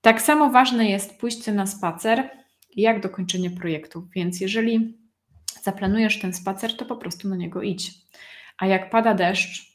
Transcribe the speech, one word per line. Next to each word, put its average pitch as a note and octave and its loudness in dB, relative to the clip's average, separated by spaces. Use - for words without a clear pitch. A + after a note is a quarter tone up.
Tak A3+ 6
samo D4+ 4
ważne B3 4
jest G3 -4
pójście A3+ -4
na G3+ 0
spacer, A3 -2
jak A3 4
dokończenie F3+ -4
projektu. E3+ -6
Więc F3+ -2
jeżeli A3+ 0
zaplanujesz G3+ 0
ten F#3 -4
spacer, F#3+ -6
to B3 -8
po A#3+ -8
prostu F#3+ -10
na F#3+ -4
niego E3+ -6
idź. - -6
A F#3+ -2
jak F#3+ 2
pada A3+ 4
deszcz F3+ -2